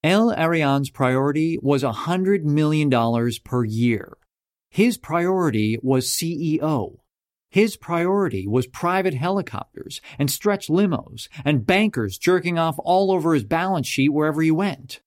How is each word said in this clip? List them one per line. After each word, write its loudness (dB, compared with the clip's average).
El 4
Arian's 0
priority 0
was 2
a 0
hundred 0
million 2
dollars 0
per -2
year. -2
His 2
priority 0
was 0
C -2
E -2
O. -4
His 2
priority -2
was 0
private -2
helicopters -6
and 0
stretch -2
limos 0
and 0
bankers 0
jerking 0
off 0
all 2
over 2
his 2
balance -2
sheet 2
wherever 0
he 4
went. -2